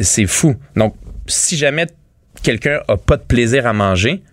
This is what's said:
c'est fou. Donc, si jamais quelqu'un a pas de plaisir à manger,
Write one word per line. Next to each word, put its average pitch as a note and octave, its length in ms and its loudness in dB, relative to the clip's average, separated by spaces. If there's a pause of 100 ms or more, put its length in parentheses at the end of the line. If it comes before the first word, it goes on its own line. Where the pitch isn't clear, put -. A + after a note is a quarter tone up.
c'est G2 240 2
fou. C#3 300 0 (180)
Donc, G#2+ 200 2 (340)
si - 280 -2
jamais D3 300 0 (560)
quelqu'un C#3+ 460 0
a G#2 80 2
pas D3 220 2
de - 40 -12
plaisir A#2+ 460 2
à A2 40 0
manger, G#2 500 0 (100)